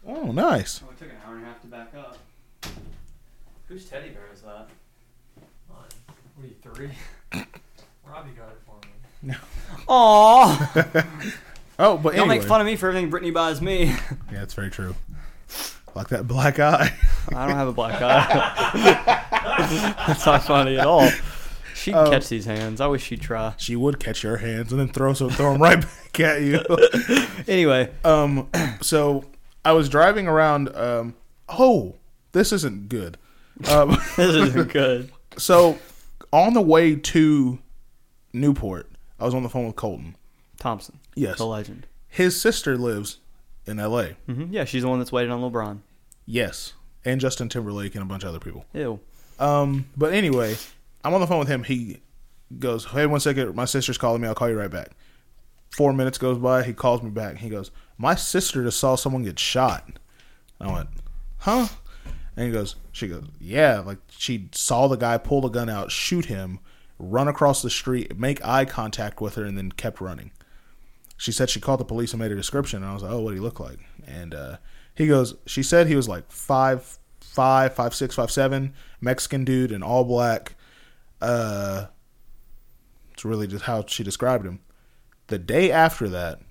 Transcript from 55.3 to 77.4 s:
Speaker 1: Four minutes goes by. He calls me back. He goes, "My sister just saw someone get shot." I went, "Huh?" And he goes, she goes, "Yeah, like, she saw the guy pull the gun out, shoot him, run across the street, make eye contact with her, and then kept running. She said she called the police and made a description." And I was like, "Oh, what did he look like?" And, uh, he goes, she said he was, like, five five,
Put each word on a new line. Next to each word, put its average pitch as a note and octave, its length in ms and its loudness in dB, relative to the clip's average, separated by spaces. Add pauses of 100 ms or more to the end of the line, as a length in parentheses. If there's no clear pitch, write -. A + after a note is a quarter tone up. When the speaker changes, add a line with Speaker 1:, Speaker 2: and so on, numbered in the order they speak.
Speaker 1:
Four C#3+ 200 2
minutes C3 260 -2
goes B2+ 200 0
by. B2+ 240 2
He A#2+ 100 -4
calls A#2+ 300 0
me A2+ 80 -10
back. G#2 280 -8
He A2 100 -12
goes, G2+ 220 -10 (260)
"My C#3+ 180 0
sister F3+ 480 -2
just A#2+ 160 -2
saw C3 160 2
someone C3 300 -2
get F#2 160 -8
shot." B2+ 440 0 (760)
I G2 120 -6
went, E2 160 -6 (500)
"Huh?" A#3 280 0 (720)
And A#2+ 100 -4
he A#2 60 -4
goes, G#2+ 240 -6 (160)
she G#2+ 160 -10
goes, E2+ 160 -10 (160)
"Yeah, A2+ 400 2
like, G2+ 180 -12 (120)
she A2+ 420 -8
saw C3 340 2
the C3+ 100 0
guy A#2 220 0
pull C#3 220 -2
the C3 80 -2
gun A#2 200 -4
out, G#2 220 -8
shoot - 360 -4
him, F#2+ 340 -8 (400)
run A#2 260 -2
across C#3+ 360 2
the A#2+ 80 -4
street, - 460 -4
make C3+ 280 -4
eye C3+ 200 2
contact A2 560 -8
with G#2+ 140 -6
her, G#2+ 100 -8
and G2 140 -8
then F#2+ 140 -8
kept - 280 -10
running. F2 300 -12 (920)
She A#2 120 -6
said B2+ 180 -2
she - 80 -4
called C3 220 -2
the A#2+ 40 -6
police A#2 280 -6
and A2+ 100 -8
made A2 100 -6
a G2+ 40 -6
description." A#2 460 -6
And G2 80 -10
I G2 40 -10
was G2 80 -12
like, F#2+ 100 -10
"Oh, A#2 80 -6
what A2 100 -6
did G2 60 -8
he G2 60 -8
look A#2 180 -8
like?" B1+ 180 -14 (280)
And, E2 280 -16
uh, C#2 220 -14 (380)
he D#3 120 0
goes, C3+ 280 4 (120)
she - 160 -6
said E3+ 240 6
he D#3 100 2
was, B2 120 0
like, F2+ 240 -10
five C3 680 -2 (220)
five, C3 540 2